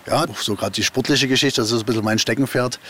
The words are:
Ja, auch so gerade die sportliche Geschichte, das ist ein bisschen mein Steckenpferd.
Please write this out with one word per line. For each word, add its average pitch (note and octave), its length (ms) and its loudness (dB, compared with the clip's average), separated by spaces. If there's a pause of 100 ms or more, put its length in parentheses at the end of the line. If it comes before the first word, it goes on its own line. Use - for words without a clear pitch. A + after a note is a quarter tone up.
Ja, D3 180 2
auch A#2+ 140 -6
so G#2 160 -2
gerade G2 160 -4
die G#2 120 -2
sportliche C3 440 0
Geschichte, C3 340 2
das A2 100 -2
ist A#2 100 2
ein G#2+ 40 -8
bisschen A2 180 0
mein A2 160 2
Steckenpferd. B2 600 0 (100)